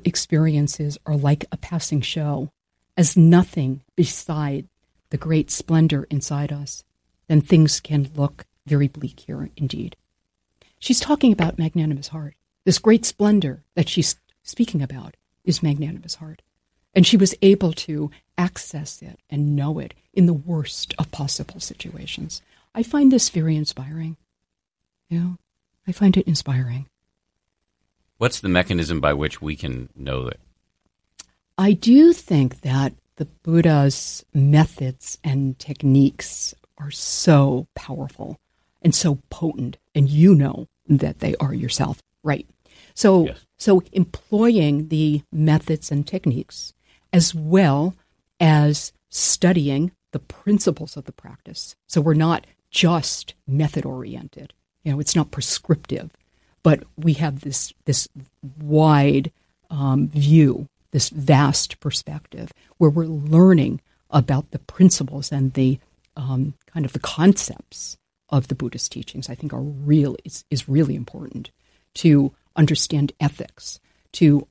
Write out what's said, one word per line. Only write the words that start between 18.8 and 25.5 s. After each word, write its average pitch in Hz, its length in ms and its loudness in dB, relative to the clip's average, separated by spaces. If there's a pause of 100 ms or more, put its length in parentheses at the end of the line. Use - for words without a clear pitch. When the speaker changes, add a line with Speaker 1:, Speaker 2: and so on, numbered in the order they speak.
Speaker 1:
it 127 160 -20 (100)
and 147 260 -2
know 147 220 -4
it 143 160 -12 (180)
in 185 140 4
the 170 80 2
worst 156 640 -8
of 160 140 -6
possible - 480 -10
situations. - 800 -14 (320)
I 226 80 -4
find 269 300 4
this 254 180 2
very 160 260 -2
inspiring. 151 640 -8 (880)
You 170 120 -4
know, 180 180 -4 (500)